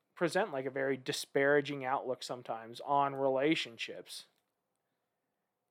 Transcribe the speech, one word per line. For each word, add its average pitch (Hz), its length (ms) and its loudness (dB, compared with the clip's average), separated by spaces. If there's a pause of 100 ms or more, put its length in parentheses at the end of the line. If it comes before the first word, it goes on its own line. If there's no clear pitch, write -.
(160)
present, 180 360 0
like, 135 140 -4
a 131 60 -4
very 135 260 -2
disparaging 143 880 2
outlook 127 360 -2
sometimes 120 640 -10
on 139 300 4
relationships. 131 1080 0 (1500)